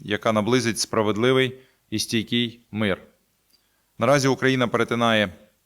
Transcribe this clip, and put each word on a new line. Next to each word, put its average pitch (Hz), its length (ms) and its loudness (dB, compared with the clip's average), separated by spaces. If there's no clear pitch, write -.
яка 104 320 -2
наблизить 110 460 0
справедливий 123 800 0
і 110 80 -4
стійкий 117 640 -4
мир. 101 320 -2
Наразі 131 300 2
Україна 131 400 2
перетинає 113 640 2